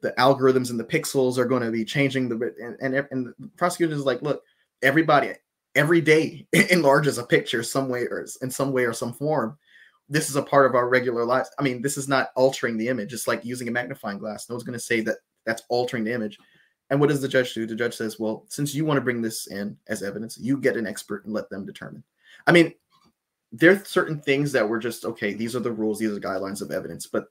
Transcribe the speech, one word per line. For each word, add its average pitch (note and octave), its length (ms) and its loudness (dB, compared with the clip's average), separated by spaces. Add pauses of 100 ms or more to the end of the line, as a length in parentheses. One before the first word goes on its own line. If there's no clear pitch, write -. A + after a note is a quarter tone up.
the C#3 120 -4
algorithms C3 580 4
and A#2 100 -4
the A2 40 -4
pixels C3 520 0
are B2+ 80 2
gonna A#2+ 260 0
be A2+ 140 -2
changing C3 440 0
the, A#2 300 -4
and, A#2+ 360 -6
and, C3 160 0
and B2+ 160 -4
the B2+ 300 -16
prosecutor E3+ 380 0
is C#3+ 120 -2
like, B2+ 160 0
"Look, C#3+ 200 -2 (380)
everybody C#3 540 4 (400)
every D3+ 260 6
day D#3 460 2 (120)
<laughs> - 120 4
enlarges C#3+ 480 4
a A#2+ 60 -4
picture A#2+ 380 0
some C3+ 260 -2
way B2 220 -4
or F2 120 -6
s-, - 140 -14
in B2+ 140 -6
some C#3 220 -4
way B2+ 120 2
or A#2 100 0
some B2 180 -6
form. C#3 460 -2 (500)
This D3+ 220 0
is C3+ 60 -4
a C#3 60 0
part C#3 240 6
of B2 80 2
our B2 140 4
regular B2 360 2
lives. B2 340 0
I C#3+ 40 -4
mean, B2 200 -2
this C#3 140 -2
is C3+ 120 -6
not C3 260 2
altering B2+ 440 2
the A2 100 -2
image. A#2+ 240 -4
It's A2+ 160 -8
like A#2 160 0
using B2 240 -8
a - 20 -4
magnifying B2 480 -6
glass. G#2 300 -10
No A#2 60 -10
one's A#2+ 100 -8
gonna B2 140 -8
say A#2 240 0
that A2 160 -2 (260)
that's - 240 -4
altering B2 360 0
the A2+ 100 -2
image." G#2+ 240 -6 (520)
And C#3+ 100 2
what C#3+ 80 6
does C#3 140 0
the C3+ 60 0
judge B2+ 260 2
do? A2+ 100 -4
The A2+ 100 -6
judge A#2 200 -2
says, A2 240 -6
"Well, A2 300 -4
since C#3+ 260 -4
you D3 100 -2
wanna D3 160 2
bring A#2+ 220 -2
this A2+ 240 -6
in G2+ 400 -8
as G#2 160 -6
evidence, G#2 340 -8
you B2+ 220 -2
get B2 180 2
an A2+ 100 -4
expert G#2 380 -10
and G#2+ 80 -10
let G#2+ 160 -4
them F#2+ 160 -10
determine." - 400 -14 (420)
I D3+ 60 4
mean, E3 220 6 (760)
there D#3+ 220 6
are G3+ 120 0
certain D#3 360 -2
things C#3+ 320 0
that A2+ 160 2
were A2+ 100 0
just, A2+ 280 -6
"Okay, G#2+ 260 -4
these A2+ 240 -6
are A#2+ 40 -4
the A#2 120 -2
rules, G#2+ 280 -2
these A2+ 100 0
are G#2 40 -4
the G2+ 60 -8
guidelines F#2+ 400 -6
of F2 100 -8
evidence." E2 360 -8
But - 240 -4